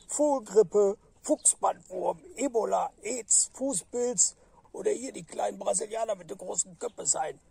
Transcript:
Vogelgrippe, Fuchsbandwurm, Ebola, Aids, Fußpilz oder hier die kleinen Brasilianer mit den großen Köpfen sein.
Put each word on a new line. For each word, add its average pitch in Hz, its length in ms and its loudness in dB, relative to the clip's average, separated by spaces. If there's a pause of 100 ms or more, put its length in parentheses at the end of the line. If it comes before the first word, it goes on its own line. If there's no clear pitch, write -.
Vogelgrippe, 208 880 4 (240)
Fuchsbandwurm, - 960 0 (160)
Ebola, 226 560 0 (100)
Aids, - 520 0
Fußpilz 247 840 -2 (380)
oder - 180 -2
hier 240 220 -6
die 170 100 -12
kleinen - 340 -4
Brasilianer 214 580 -2
mit 175 140 -14
den 190 80 -12
großen 185 400 -6
Köpfen - 280 -8
sein. 147 340 -2 (120)